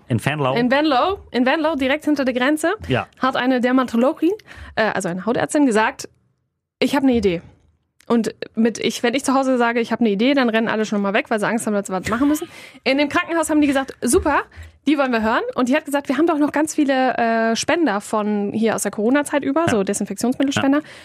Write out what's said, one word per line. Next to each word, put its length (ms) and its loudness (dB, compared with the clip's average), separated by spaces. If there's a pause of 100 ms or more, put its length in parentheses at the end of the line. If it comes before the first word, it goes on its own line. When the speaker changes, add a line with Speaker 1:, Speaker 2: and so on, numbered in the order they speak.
Speaker 1:
In 160 -2
Venlo. 320 0
Speaker 2:
In 140 0
Venlo, 480 2 (140)
in 160 0
Venlo, 280 0
direkt 300 -2
hinter 200 0
der 100 0
Grenze, 380 0 (140)
Speaker 1:
Ja. 200 0 (120)
Speaker 2:
hat 160 0
eine 240 0
Dermatologin, 720 0 (460)
äh, 80 0
also 260 -2
eine 160 -6
Hautärztin, 400 2
gesagt, 420 0 (720)
"Ich 160 0
hab 60 2
eine 120 4
Idee." 280 0 (680)
Und 280 0 (200)
mit 220 2
ich, 240 -4
wenn 140 0
ich 80 -4
zu 100 0
Hause 240 2
sage, 220 2
"Ich 120 -4
hab 80 -2
eine 100 2
Idee", 260 2
dann 140 2
rennen 180 0
alle 180 -2
schon 160 -2
mal 120 -2
weg, 180 -2
weil 80 2
sie 80 0
Angst 180 -2
haben, 80 -2
dass 140 -2
sie 60 -6
was 140 -6
machen 200 0
müssen. 200 -2 (360)
In 160 2
dem 100 0
Krankenhaus 400 0
haben 120 4
die 60 4
gesagt, 340 -2
"Super, 400 2 (460)
die 120 4
wollen 120 0
wir 120 0
hören." 180 2 (140)
Und 140 0
die 60 2
hat 100 -2
gesagt, 220 -2
"Wir 120 0
haben 80 4
doch 100 0
noch 140 2
ganz 240 -2
viele, 420 0
äh, 380 0
Spender 460 0
von 520 -2
hier 220 0
aus 80 -4
der 80 -4
Corona-Zeit 520 0
über, 180 0
Speaker 1:
Ja. 100 0
Speaker 2:
so 120 2
Desinfektionsmittelspender. 960 -2
Speaker 1:
Ja. 40 -4 (220)